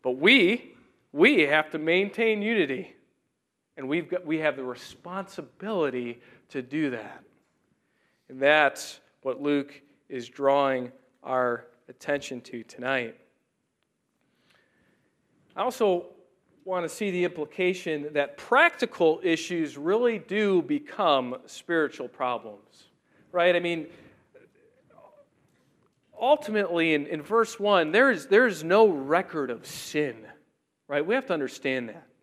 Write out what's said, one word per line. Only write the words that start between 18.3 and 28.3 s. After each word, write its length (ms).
practical 880
issues 540
really 420
do 420
become 840
spiritual 640
problems, 800
right? 240
I 40
mean, 280
ultimately 760
in, 140
in 140
verse 380
one, 320
there 180
is, 180
there 200